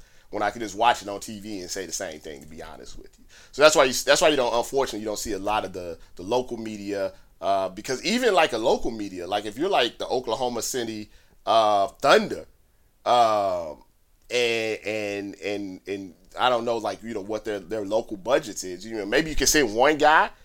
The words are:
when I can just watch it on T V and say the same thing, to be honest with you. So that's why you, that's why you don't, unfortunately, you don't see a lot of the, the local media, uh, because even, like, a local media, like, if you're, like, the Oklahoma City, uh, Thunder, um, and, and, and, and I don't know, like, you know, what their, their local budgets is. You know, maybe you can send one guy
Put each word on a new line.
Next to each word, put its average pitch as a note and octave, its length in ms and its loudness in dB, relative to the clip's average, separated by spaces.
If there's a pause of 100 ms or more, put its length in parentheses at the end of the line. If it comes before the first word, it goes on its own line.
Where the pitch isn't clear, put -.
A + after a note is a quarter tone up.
(300)
when G#2 120 -4
I G#2 80 2
can A#2 100 -6
just G2+ 140 -8
watch A2+ 280 4
it G2 60 -14
on G2+ 120 -8
T G#2+ 200 -12
V G2+ 200 -10
and F2+ 100 -10
say F#2+ 160 -8
the D#2+ 60 -14
same D#2 280 -8
thing, D2 200 -14
to D2 60 -20
be D#2+ 160 -16
honest C#2 360 -16
with - 200 -18
you. - 60 -20 (280)
So C3+ 100 0
that's D#3 140 10
why C#3+ 80 8
you, B2+ 80 2
that's - 280 4
why E3+ 80 6
you D3+ 80 4
don't, A#2+ 180 2
unfortunately, A#2+ 460 0
you G#2+ 60 -6
don't G#2 120 -4
see A2+ 140 -6
a F#2+ 60 -4
lot G#2 260 -2
of F#2 80 -8
the, F2+ 260 -10 (180)
the F2 60 -12
local B2 340 -2
media, G2+ 560 -6 (280)
uh, F#2+ 280 0
because B2+ 360 -6
even, A3 300 2
like, D#3+ 180 4
a A#2 60 0
local C#3 320 2
media, F#2 360 -8
like, G#2 200 -2
if G#2+ 120 -10
you're, F3 100 -2
like, C#3 300 2
the G2 80 -6
Oklahoma A#2+ 560 -2
City, A2+ 480 -6 (340)
uh, G#2 440 4
Thunder, C#3 580 2 (580)
um, G2+ 760 2 (480)
and, A#2 560 0
and, G2+ 540 -6
and, G2 480 -6
and F#2+ 260 -8 (240)
I A#2+ 100 2
don't A#2 160 0
know, A#2 120 0
like, G2+ 260 -6
you A2+ 120 -8
know, G2+ 60 -6
what G#2+ 240 -6
their, G#2+ 140 -4
their G2+ 260 -6
local A2 320 -2
budgets A2+ 460 -2
is. F#2 240 -10
You A2 100 -10
know, G2+ 80 -6
maybe C#3 240 0
you D3 80 -4
can C#3 120 2
send B2+ 260 4
one C#3 240 4
guy D#3 320 6 (140)